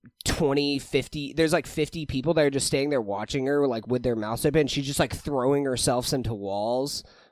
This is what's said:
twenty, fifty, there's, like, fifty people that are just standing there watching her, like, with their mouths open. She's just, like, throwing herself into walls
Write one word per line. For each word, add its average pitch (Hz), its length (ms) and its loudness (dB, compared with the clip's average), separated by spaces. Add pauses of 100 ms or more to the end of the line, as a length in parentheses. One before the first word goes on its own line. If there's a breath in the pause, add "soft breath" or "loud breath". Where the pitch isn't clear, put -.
(240)
twenty, 143 540 2
fifty, 139 560 -2
there's, 160 200 4
like, 165 120 2
fifty 156 400 -4
people 139 300 0
that 156 100 6
are 143 60 4
just 135 160 0
standing 143 240 2
there 135 100 2
watching 107 460 -2
her, 143 200 2
like, 117 200 -2
with 123 160 0
their 123 120 2
mouths 110 300 -2
open. 151 220 4
She's 143 180 -2
just, 139 140 -4
like, - 160 2
throwing 143 500 0
herself 127 480 0
into 117 220 -2
walls 107 680 -2 (280 soft breath)